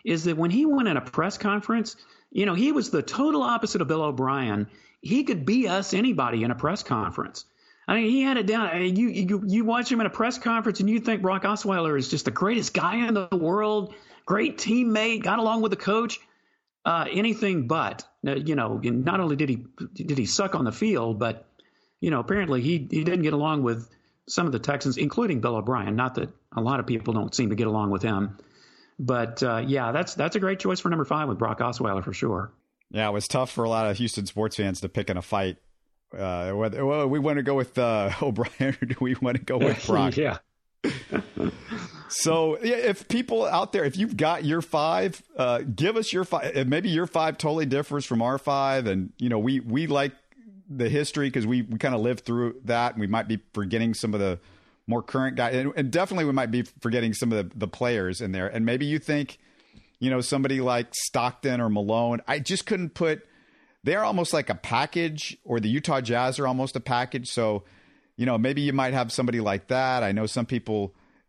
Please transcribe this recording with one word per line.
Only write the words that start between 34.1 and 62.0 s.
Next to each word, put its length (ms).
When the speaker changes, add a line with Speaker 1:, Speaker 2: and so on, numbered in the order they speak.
Speaker 2:
sports 300
fans 260
to 80
pick 220
in 60
a 40
fight. 360
Uh, 360
whether, 300
well, 240
we 120
want 180
to 60
go 100
with, 240
uh, 400
<laughs> 40
O'Brien 600
or 40
do 140
we 220
want 160
to 60
go 160
with 280
Speaker 1:
<laughs> 0
Speaker 2:
Brock? 300
Speaker 1:
Yeah. 220
<laughs> 60
Speaker 2:
So, 540
yeah, 120
if 320
people 380
out 260
there, 140
if 120
you've 200
got 260
your 180
five, 600
uh, 220
give 360
us 160
your 120
five. 320
Uh, 100
maybe 240
your 180
five 300
totally 280
differs 400
from 160
our 160
five. 500
And, 300
you 120
know, 100
we, 200
we 280
like 260
the 200
history 420
'cause 160
we, 160
we 140
kinda 200
lived 280
through 400
that, 280
and 80
we 60
might 200
be 120
forgetting 400
some 200
of 60
the 200
more 140
current 340
guys. 200
And, 200
and 160
definitely 340
we 60
might 200
be 120
forgetting 320
some 180
of 180
the, 80
the 100
players 540
in 100
there. 160
And 180
maybe 200
you 140
think, 380
you 100
know, 120
somebody 400
like 320
Stockton 680
or 80
Malone, 580